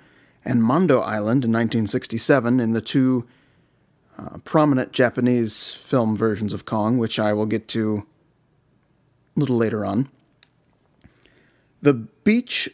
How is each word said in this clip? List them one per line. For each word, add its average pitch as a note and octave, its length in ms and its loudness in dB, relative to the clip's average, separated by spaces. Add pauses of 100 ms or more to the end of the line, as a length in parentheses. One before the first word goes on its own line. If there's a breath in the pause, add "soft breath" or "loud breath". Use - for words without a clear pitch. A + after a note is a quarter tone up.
(440 soft breath)
and A#2+ 180 2
Mondo C3+ 380 4
Island G#2+ 420 -2
in A2+ 100 0
nineteen A2+ 340 0
sixty-seven B2 760 0
in A2+ 140 0
the A2+ 80 -2
two, C3 440 0 (920 soft breath)
uh, - 260 -16
prominent D3 480 2
Japanese A#2+ 800 0
film A2+ 460 -2
versions G#2+ 340 -2
of G#2 140 -8
Kong, A2 320 0
which A2+ 200 -2
I G#2+ 140 2
will G#2+ 140 0
get G#2+ 220 -4
to G#2+ 380 -2 (1300)
a - 60 -2
little C3 160 0
later G#2+ 300 0
on. G#2 240 -2 (1700 soft breath)
The C#3+ 120 4
Beach - 800 -2